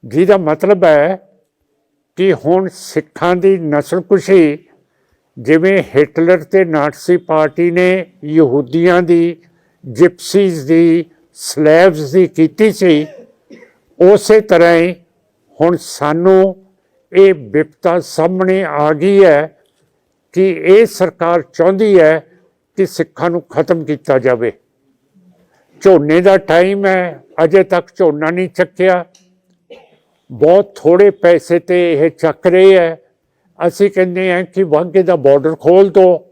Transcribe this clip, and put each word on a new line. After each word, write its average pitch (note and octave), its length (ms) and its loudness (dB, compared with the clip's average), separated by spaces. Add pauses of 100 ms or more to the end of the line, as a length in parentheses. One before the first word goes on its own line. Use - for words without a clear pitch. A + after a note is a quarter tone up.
ਜਿਹਦਾ F3+ 340 0
ਮਤਲਬ F3+ 460 -2
ਹੈ D#3+ 440 0 (880)
ਕਿ F#3+ 160 -2
ਹੁਣ F3+ 400 -2
ਸਿੱਖਾਂ - 640 -6
ਦੀ F#3+ 220 0
ਨਸਲਕੁਸ਼ੀ, E3+ 1000 -2 (800)
ਜਿਵੇਂ D#3+ 440 0 (140)
ਹਿਟਲਰ E3 460 0
ਤੇ F#3+ 220 0
ਨਾਟਸੀ D#3 520 -2
ਪਾਰਟੀ E3 540 -2
ਨੇ F3+ 360 -2 (180)
ਯਹੂਦੀਆਂ D#3 760 0
ਦੀ, E3+ 340 -2 (500)
ਜਿਪਸੀਜ਼ E3+ 840 -2
ਦੀ, E3 360 0 (300)
ਸਲੈਵਜ਼ D#3 760 0
ਦੀ F#3 140 2
ਕੀਤੀ F3+ 460 -2
ਸੀ, D#3 340 0 (1040)
ਉਸੇ G#3+ 280 2
ਤਰ੍ਹਾਂ E3+ 360 2
ਹੀ E3+ 180 -2 (680)
ਹੁਣ E3+ 200 0
ਸਾਨੂੰ F#3 840 -2 (460)
ਇਹ F#3+ 220 4
ਬਿਪਤਾ D#3 680 -4
ਸਾਹਮਣੇ F#3 640 -4
ਆ D3+ 280 -2
ਗਈ G3 320 2
ਹੈ D#3 280 2 (800)
ਕਿ F#3+ 200 0
ਇਹ F3+ 340 2
ਸਰਕਾਰ E3+ 560 -4
ਚਾਹੁੰਦੀ F#3+ 580 0
ਹੈ D#3 260 0 (500)
ਕਿ F#3+ 100 -2
ਸਿੱਖਾਂ - 440 -8
ਨੂੰ E3+ 120 -6
ਖਤਮ E3 420 -6
ਕੀਤਾ C#3 340 -4
ਜਾਵੇ। A#2+ 340 -2 (1300)
ਝੋਨੇ D#3+ 400 2
ਦਾ F#3+ 180 2
ਟਾਈਮ F#3+ 480 -2
ਹੈ, F3+ 380 -4 (200)
ਅਜੇ F3+ 200 2
ਤੱਕ F3 320 -4
ਝੋਨਾ D#3 340 -2
ਨਹੀਂ F3+ 180 -6
ਚੱਕਿਆ। F3+ 560 -2 (1300)
ਬਹੁਤ D#3+ 500 0
ਥੋੜ੍ਹੇ F#3+ 280 4
ਪੈਸੇ F3 480 0
ਤੇ F3 340 -2
ਇਹ D3+ 180 0
ਚੱਕ - 360 -6
ਰਹੇ F#3 320 4
ਹੈ। E3 220 -2 (640)
ਅਸੀਂ G3 240 -2
ਕਹਿੰਦੇ F#3 420 -4
ਹਾਂ F3+ 120 -4
ਕਿ F3+ 180 -6
ਵਾਘੇ E3+ 400 -2
ਦਾ F3 140 0
ਬਾਰਡਰ C#3+ 400 0
ਖੋਲ੍ਹ F#3+ 340 2
ਦਿਓ। F3+ 420 2